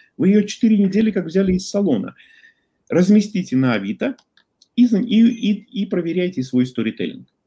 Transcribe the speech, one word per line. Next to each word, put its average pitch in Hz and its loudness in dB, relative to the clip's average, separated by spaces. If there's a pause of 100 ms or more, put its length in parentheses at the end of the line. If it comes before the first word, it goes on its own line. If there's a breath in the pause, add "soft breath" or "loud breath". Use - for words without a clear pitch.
(180 soft breath)
Вы 170 2
ее 208 4
четыре 214 0
недели 202 2
как 180 -4
взяли 185 0
из 185 -4
салона. 147 -2 (760 soft breath)
Разместите 185 2
на 131 2
Авито 101 -6 (600)
и 247 6
за-, 214 0
и, 214 2
и, - -4
и 202 -6
проверяйте 175 -4
свой 127 0
сторителлинг. 107 -8 (180)